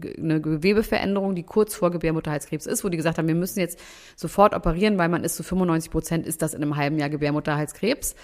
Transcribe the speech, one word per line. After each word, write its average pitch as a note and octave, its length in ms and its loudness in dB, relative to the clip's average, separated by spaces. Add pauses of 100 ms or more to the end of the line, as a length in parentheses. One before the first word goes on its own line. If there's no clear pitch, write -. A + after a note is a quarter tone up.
(180)
eine D#3 240 0
Gewebeveränderung, G3 920 2
die E3+ 100 -4
kurz G#3+ 300 0
vor F3 160 2
Gebärmutterhalskrebs D#3+ 760 -4
ist, - 180 -4
wo G3+ 60 0
die E3+ 80 -2
gesagt D#3+ 180 0
haben, E3 120 0
wir D#3+ 60 2
müssen F3+ 260 -2
jetzt E3+ 180 -2 (380)
sofort G3+ 380 4
operieren, F3+ 440 2
weil E3+ 100 4
man F3 160 0
ist E3 120 -2
zu - 60 -8
fünfundneunzig E3+ 480 0
Prozent E3 360 -2
ist - 160 -4
das D#3 100 0
in - 100 -6
einem D3 140 0
halben D3 220 0
Jahr C#3+ 100 0
Gebärmutterhalskrebs. D3+ 1160 -2